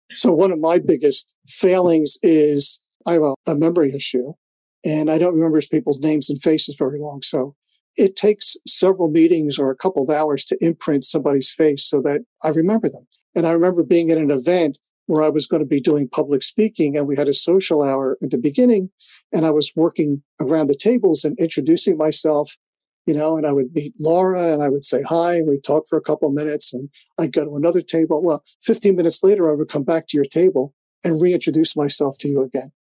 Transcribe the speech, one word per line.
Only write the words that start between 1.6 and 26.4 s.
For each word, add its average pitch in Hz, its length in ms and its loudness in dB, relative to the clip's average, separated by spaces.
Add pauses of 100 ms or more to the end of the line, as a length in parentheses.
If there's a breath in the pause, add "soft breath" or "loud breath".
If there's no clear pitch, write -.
is 147 580 2 (260)
I 170 80 0
have 160 80 4
a, 139 120 0 (120)
a 170 100 -2
memory 160 380 2
issue, 135 380 -4 (540)
and 151 240 -2
I 156 80 2
don't 175 160 2
remember 160 260 2 (100)
people's 147 320 -2
names 151 280 -2
and 143 100 -6
faces 156 380 0
very 143 200 -4
long. 143 220 -12
So 139 340 -4 (440)
it 190 180 2
takes - 400 0 (100)
several 185 440 2
meetings 160 480 2
or 135 120 0
a 131 60 -4
couple 185 260 -2
of 131 80 -4
hours 151 360 0
to - 180 -4
imprint 156 400 0
somebody's 143 480 0
face 151 320 0
so 147 180 0
that 147 180 -2 (220)
I 156 60 -2
remember 175 400 0
them. - 180 -16 (280)
And 170 120 0
I 160 40 0
remember 170 320 2
being 165 280 2
at 165 80 2
an 147 120 0
event 147 480 0 (280)
where 156 160 0
I 156 60 2
was 151 180 -2
gonna 156 200 -2
be 139 140 -2
doing 147 280 0
public 143 340 -2
speaking, 165 540 0
and 143 100 -2
we 143 100 -4
had 139 120 0
a 139 60 2
social 175 480 2
hour 135 400 -2
at 135 80 -6
the 127 80 -2
beginning, 185 500 2 (420 loud breath)
and 160 140 0
I 160 60 2
was 147 260 0
working 156 460 0 (180)
around 156 280 0
the 143 60 2
tables 202 520 2
and 151 120 -6
introducing 160 600 0
myself, 151 580 0 (500)
you 160 80 0
know, 156 240 -2
and 151 80 -2
I 143 60 0
would 139 220 0
meet 147 240 -6
Laura 175 540 0
and 147 100 -2
I 143 60 0
would 143 160 -2
say 127 160 0
hi, 170 360 0
and 160 120 0
we'd 139 160 0
talk 156 240 0
for 165 80 0
a 151 60 0
couple 156 260 -2
of 139 60 -2
minutes, 151 400 -4